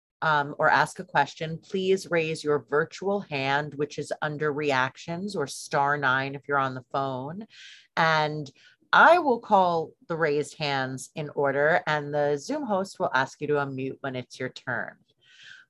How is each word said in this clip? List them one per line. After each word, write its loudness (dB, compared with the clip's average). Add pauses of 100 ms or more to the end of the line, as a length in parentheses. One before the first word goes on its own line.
(220)
um, 2
or 4
ask 2
a -8
question, -2
please 0
raise 0
your 0
virtual 0
hand, -2
which -6
is -6
under -2
reactions, -2
or -2
star 0
nine 0
if -16
you're 0
on 0
the -12
phone. -6 (500)
And 2 (440)
I 8
will 2
call 2 (160)
the -4
raised 0
hands -4
in -6
order, 2
and -2
the 2
Zoom -6
host -2
will 0
ask -2
you -8
to 0
unmute -4
when -6
it's -10
your -6
turn. -8 (760)